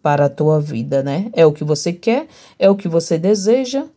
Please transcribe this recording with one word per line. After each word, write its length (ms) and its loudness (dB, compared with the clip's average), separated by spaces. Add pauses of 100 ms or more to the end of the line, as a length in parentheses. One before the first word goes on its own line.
para 240 2
a 40 0
tua 320 0
vida, 420 -4
né? 300 -4
É 120 6
o 60 6
que 100 -8
você 300 -2
quer, 360 -2 (300)
é 120 4
o 60 4
que 120 -10
você 300 -2
deseja 680 0 (140)